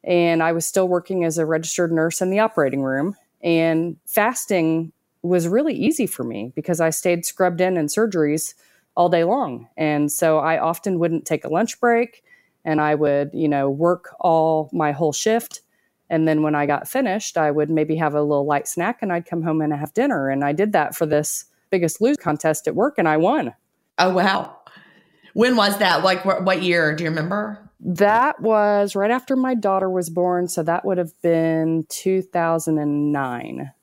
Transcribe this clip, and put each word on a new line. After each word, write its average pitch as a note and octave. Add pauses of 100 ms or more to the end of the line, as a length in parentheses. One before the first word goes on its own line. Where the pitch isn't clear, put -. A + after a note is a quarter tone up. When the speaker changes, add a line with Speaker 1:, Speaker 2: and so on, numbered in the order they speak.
Speaker 1:
And E3+
I E3
was E3
still F#3+
working F3+
as E3
a D#3
registered E3
nurse E3
in F#3
the G3
operating C#3
room. C3+ (260)
And E3 (100)
fasting E3 (300)
was F3
really C4
easy B3
for -
me A2+
because E3
I E3
stayed F3
scrubbed F3+
in F#3
in D3+
surgeries D#3+ (400)
all F3
day E3+
long. F3
And D3
so D#3
I D#3+
often F3
wouldn't E3
take D#3
a -
lunch F#3+
break, A#3 (420)
and D#3
I D3+
would, D3
you D#3
know, C#3
work E3+
all D#3+
my D3+
whole D3+
shift. - (480)
And D#3+
then D#3
when D3+
I D3
got C#3+
finished, G#3+
I D3+
would D3+
maybe D#3
have D#3
a D3
little D3
light C#3+
snack, F#3+
and F#3+
I'd E3+
come E3+
home D#3+
and D3+
have D3
dinner. G#3
And C#3
I C#3+
did G3+
that D#3+
for E3
this D3+ (240)
Biggest E3+
Loser C#4
contest D#3
at -
work, B3
and E3+
I D#3
won. F3 (440)
Speaker 2:
Oh, F#3
wow. F#3+ (760)
When A#3+
was G3+
that? F3
Like, F#3
wh-, F#3+
what F#3
year? E3+
Do E3
you D#3+
remember? G3 (100)
Speaker 1:
That G#3
was G#3
right G3+
after B3+
my C4
daughter F#3+
was F3+
born. F3+
So E3+
that E3
would F#3+
have E3+
been E3
two F#3+
thousand E3
and D3
nine. B2+ (100)